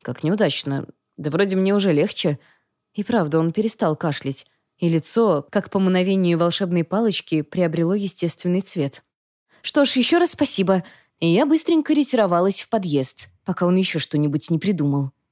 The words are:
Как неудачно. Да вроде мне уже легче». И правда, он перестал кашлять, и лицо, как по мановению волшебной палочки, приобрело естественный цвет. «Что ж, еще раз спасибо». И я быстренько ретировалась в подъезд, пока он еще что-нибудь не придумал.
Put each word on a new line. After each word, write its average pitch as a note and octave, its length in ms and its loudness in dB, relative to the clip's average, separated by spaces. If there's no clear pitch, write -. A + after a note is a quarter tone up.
Как B2 200 -10
неудачно. D3+ 640 -2
Да D3 140 -8
вроде F#3+ 260 0
мне F#3+ 180 2
уже G3 180 2
легче». D3+ 460 0
И G#3 80 -4
правда, D#3+ 380 0
он E3 120 0
перестал G#3 440 -2
кашлять, C#3 500 -6
и F3 100 0
лицо, E3 640 2
как - 200 -4
по G3 100 0
мановению F#3 580 2
волшебной F3 460 0
палочки, F#3+ 580 -2
приобрело E3+ 520 0
естественный F3+ 680 -2
цвет. C#3+ 420 -6
«Что - 220 2
ж, - 120 0
еще D#4+ 240 2
раз F4 100 2
спасибо». F#3+ 540 0
И E3 80 -2
я G3 200 4
быстренько D#4 460 2
ретировалась G3+ 680 2
в - 80 -14
подъезд, D#3 600 -2
пока F3+ 220 -2
он F3+ 100 4
еще F#3 220 0
что-нибудь D3 520 -2
не E3 80 0
придумал. C#3+ 520 -2